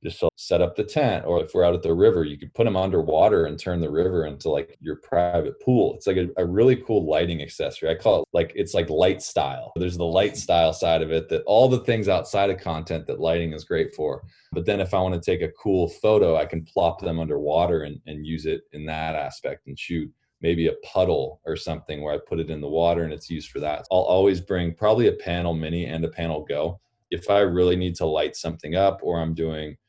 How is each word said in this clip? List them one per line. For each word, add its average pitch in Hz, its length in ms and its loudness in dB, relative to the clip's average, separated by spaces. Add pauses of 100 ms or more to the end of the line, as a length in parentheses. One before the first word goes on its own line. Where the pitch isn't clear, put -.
Just 82 160 -8
to 85 160 2
set - 260 0
up 87 140 0
the 104 80 -2
tent, 110 420 0
or 82 180 0
if - 120 -12
we're 92 80 4
out 87 100 6
at 85 80 -2
the 80 120 0
river, 92 320 6
you 73 120 -8
could - 160 -16
put 117 140 2
'em 101 80 0
underwater 90 720 4
and 76 120 -6
turn 87 240 -4
the 78 80 -2
river 85 380 0
into, 73 240 -6
like, 71 280 -4
your 78 180 -8
private 87 640 -2
pool. 123 340 2
It's, - 100 -10
like, 95 120 2
a, 90 200 0
a 92 80 0
really 113 300 4
cool 104 340 0
lighting 82 320 0
accessory. 73 480 -6
I 82 60 0
call 92 260 2
it, - 100 -6
like, 85 240 0
it's, 101 200 -4
like, 87 140 0
light 95 340 2
style. 67 540 -4
There's 87 200 -2
the 87 80 -2
light 92 320 2
style 82 360 2
side 82 280 2
of 80 100 -4
it 80 180 -2
that 80 180 -2
all 113 220 6
the 123 100 2
things 113 280 0
outside 98 440 2
of 92 80 -4
content 82 480 -6
that - 120 -6
lighting 82 340 0
is 76 100 -12
great 82 320 -2
for. 73 260 -4 (300)
But 87 160 -4
then 101 120 0
if 92 140 -2
I 98 80 2
wanna 92 200 0
take 90 200 -2
a 82 120 -4
cool 92 340 0
photo, 101 480 4
I 76 100 2
can 82 200 -8
plop 85 360 0
them 85 180 -4
underwater 78 640 0
and, 73 220 -12
and 76 220 -12
use 78 180 -6
it - 160 -4 (120)
in 76 120 -12
that 78 300 -4
aspect 69 500 -8
and 69 140 -14
shoot 80 320 -6 (300)
maybe 85 260 2
a 78 60 0 (100)
puddle 90 640 -2
or 80 100 -4
something 78 480 -8
where 76 100 -4
I 76 60 -4
put 85 200 -6
it 80 120 -4
in 76 100 -8
the 71 80 -8
water 85 340 2
and 78 100 -6
it's - 180 -14
used 78 180 -10
for - 120 -10
that. 76 300 -6
I'll 92 100 4
always 95 380 4
bring 87 360 -4
probably 110 320 4
a 92 60 4
Panel 87 420 -4
Mini 80 300 -4
and 80 200 -4
a 82 40 -2
Panel 80 380 -6
Go. 78 320 -4 (300)
If - 220 -8
I 101 80 6
really 90 380 4
need 90 180 -2
to 87 100 -4
light 78 300 0
something 80 400 -8
up, 95 260 2
or 85 180 -2
I'm 82 140 -2
doing 78 440 -6 (100)